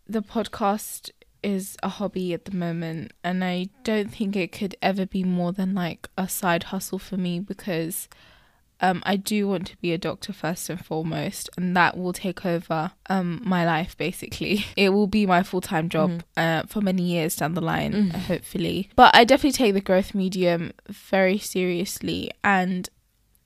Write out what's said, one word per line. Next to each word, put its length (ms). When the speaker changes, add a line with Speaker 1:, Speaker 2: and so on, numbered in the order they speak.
Speaker 1:
the 160
podcast 880
is 400
a 60
hobby 440
at 140
the 100
moment, 560
and 220
I 240
don't 300
think 220
it 160
could 300
ever 260
be 180
more 280
than, 220
like, 420
a 100
side 380
hustle 340
for 200
me 200
because, 680
um, 240
I 120
do 300
want 220
to 80
be 160
a 60
doctor 340
first 380
and 120
foremost, 760
and 180
that 220
will 160
take 320
over, 460
um, 340
my 220
life, 320
basically. 720
<laughs> 60
It 180
will 120
be 200
my 160
full-time 480
job, 200
Speaker 2:
Mm-hmm. 300
Speaker 1:
uh, 260
for 140
many 220
years 340
down 160
the 80
line, 320
Speaker 2:
Mm. 200
Speaker 1:
hopefully. 720
But 180
I 100
definitely 280
take 220
the 80
growth 320
medium 580
very 500
seriously, 920
and 460